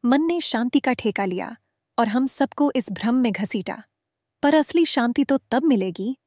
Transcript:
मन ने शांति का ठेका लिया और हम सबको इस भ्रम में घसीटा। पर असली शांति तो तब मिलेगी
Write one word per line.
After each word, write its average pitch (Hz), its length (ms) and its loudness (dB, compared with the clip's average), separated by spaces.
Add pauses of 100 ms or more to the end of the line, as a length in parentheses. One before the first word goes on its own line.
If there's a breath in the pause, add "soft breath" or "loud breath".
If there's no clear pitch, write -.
मन 277 180 4
ने 339 180 0
शांति 247 400 0
का 262 120 0
ठेका 208 320 -2
लिया 190 320 -6 (420)
और 233 100 2
हम 254 180 0
सबको 277 500 0
इस 233 160 -4
भ्रम 226 220 -2
में 247 180 2
घसीटा। 196 500 -4 (600)
पर 294 120 4
असली 320 300 4
शांति 240 400 0
तो 269 140 0
तब 262 260 -2
मिलेगी 202 520 0 (100)